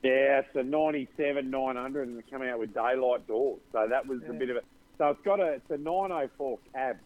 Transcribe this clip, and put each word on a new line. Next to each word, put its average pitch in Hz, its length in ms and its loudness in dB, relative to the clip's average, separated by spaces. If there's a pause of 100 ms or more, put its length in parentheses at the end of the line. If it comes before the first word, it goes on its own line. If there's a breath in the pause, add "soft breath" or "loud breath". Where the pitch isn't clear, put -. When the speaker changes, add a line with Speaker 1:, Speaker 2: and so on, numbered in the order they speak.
Speaker 1:
Yeah, 135 300 6
it's - 160 -4
a 135 80 0
ninety-seven 143 840 0
nine 131 280 -2
hundred, 135 320 -6
and 120 80 -10
they're 113 120 -14
coming 131 200 -6
out 120 100 -4
with 110 140 -4
daylight 123 540 2
doors. 117 320 0 (120)
So 110 160 2
that 127 200 0
was 127 160 -6
a 117 100 -10
Speaker 2:
Yeah. 113 60 -8
Speaker 1:
bit 123 100 -2
of 123 80 -2
a, 113 40 -4 (360)
so 147 120 4
it's 147 120 -2
got 202 180 2
a, 165 140 2
it's 127 180 -10
a 151 60 -2
nine 180 340 -2
oh 151 160 -2 (100)
four 131 220 -4 (140)
cab. 127 320 -4